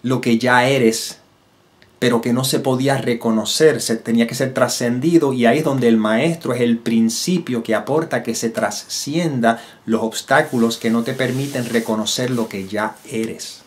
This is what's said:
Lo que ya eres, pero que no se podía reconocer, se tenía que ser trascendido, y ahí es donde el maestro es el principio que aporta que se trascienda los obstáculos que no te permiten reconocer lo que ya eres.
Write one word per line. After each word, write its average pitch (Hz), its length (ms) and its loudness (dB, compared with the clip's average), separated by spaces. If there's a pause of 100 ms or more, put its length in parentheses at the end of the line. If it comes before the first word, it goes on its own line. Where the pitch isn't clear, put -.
Lo 127 160 0
que 117 180 2
ya 123 300 4
eres, 120 500 2 (800)
pero 117 220 2
que 120 120 -2
no 131 120 0
se 131 160 -2
podía 135 360 0
reconocer, 117 880 2
se 113 140 -2
tenía 117 320 0
que 127 80 -8
ser 131 180 -2
trascendido, 135 760 2
y 120 140 2
ahí 123 120 4
es 151 60 -2
donde 135 240 2
el 113 80 6
maestro 123 580 0
es 120 60 -4
el 117 180 2
principio 117 880 0
que 110 100 0
aporta 135 480 -2
que 113 140 -6
se 117 140 -2
trascienda 123 1120 -2 (240)
los 113 180 -2
obstáculos 120 760 0
que 113 120 -2
no 117 120 0
te 123 120 -4
permiten 127 540 -4
reconocer 113 640 -2
lo 117 180 -2
que 95 200 -8
ya 104 260 -4 (160)
eres. 113 560 -8